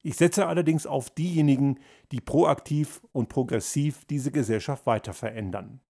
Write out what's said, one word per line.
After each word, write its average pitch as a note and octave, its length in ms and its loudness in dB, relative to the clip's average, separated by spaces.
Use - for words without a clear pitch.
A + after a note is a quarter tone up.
Ich D#3 120 -6
setze F3 320 4
allerdings D#3+ 380 2
auf C#3 240 -4
diejenigen, D3 680 2
die B2 80 -6
proaktiv D3+ 800 0
und A#2+ 160 -2
progressiv C3+ 760 -2
diese C#3+ 260 -4
Gesellschaft B2 540 -2
weiter A2 260 0
verändern. G#2 800 -8